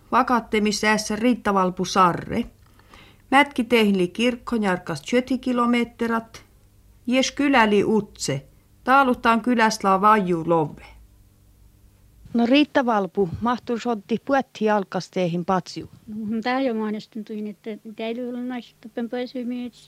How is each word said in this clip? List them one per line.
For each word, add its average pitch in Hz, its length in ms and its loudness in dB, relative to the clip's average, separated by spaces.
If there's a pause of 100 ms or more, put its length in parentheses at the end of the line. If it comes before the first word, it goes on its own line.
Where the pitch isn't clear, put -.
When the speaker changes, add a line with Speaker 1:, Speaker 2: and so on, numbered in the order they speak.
(120)
Speaker 1:
vakattemisäässä 214 1040 0
Riitta 214 380 0
Valpu 185 320 0
Sarre. 190 600 0 (840)
Mätki 285 320 4
tehli 202 440 2
kirkkonjarkas 208 920 -2
tjöti 254 360 0
kilometrat. 233 1040 -2 (640)
Jes 254 240 2
kyläli 233 520 2
utse. 196 640 -4 (380)
Taalutaan 247 580 2
kyläslaa 220 600 2
vaju 190 460 4
love. 160 380 0 (1500)
Speaker 2:
No 233 120 2
Riitta 277 400 4
Valpu, 202 440 0 (120)
mahtuu 233 380 -4
sotti 226 460 -4
puetti 262 440 -2
alkas 202 400 -2
teihin 175 360 -2
patsiu? 170 440 -4 (180)
Speaker 3:
No, 220 340 -8
tää 254 200 -2
jo 262 120 -2
mainostuntuin, 214 720 -8
että 208 220 -14 (260)
täällä 240 420 -8
on 247 100 -8
naiset 247 340 -12
tuppen 233 280 -8
pääsymiet, 247 640 -8 (140)